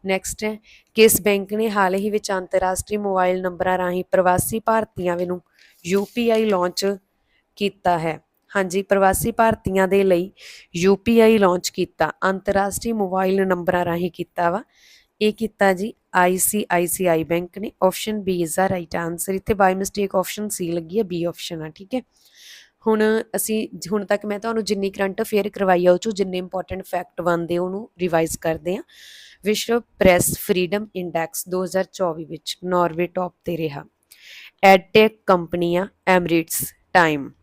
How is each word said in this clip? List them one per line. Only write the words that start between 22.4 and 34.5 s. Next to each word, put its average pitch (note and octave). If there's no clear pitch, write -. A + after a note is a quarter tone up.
ਹੁਣ A3
ਅਸੀਂ, A3
ਹੁਣ G3+
ਤੱਕ G#3
ਮੈਂ G#3
ਤੁਹਾਨੂੰ A3
ਜਿੰਨੀ G3
ਕਰੰਟ G3
ਅਫੇਅਰ G#3
ਕਰਵਾਈ F#3
ਆ, F3+
ਉਹ F3+
'ਚੋਂ A3
ਜਿੰਨੇ F#3+
ਇੰਪੋਰਟੈਂਟ F#3
ਫੈਕਟ -
ਬਣਦੇ, E3+
ਉਹਨੂੰ F#3
ਰਿਵਾਈਜ਼ E3
ਕਰਦੇ E3
ਹਾਂ। C#4+
ਵਿਸ਼ਵ G#3+
ਪ੍ਰੈਸ F#3
ਫਰੀਡਮ F#3+
ਇੰਡੈਕਸ E3+
ਦੋ F#3
ਹਜ਼ਾਰ F#3
ਚੌਵੀ E3
ਵਿੱਚ D#3
ਨਾਰਵੇ F3
ਟੌਪ F3+
'ਤੇ E3+
ਰਿਹਾ। D3+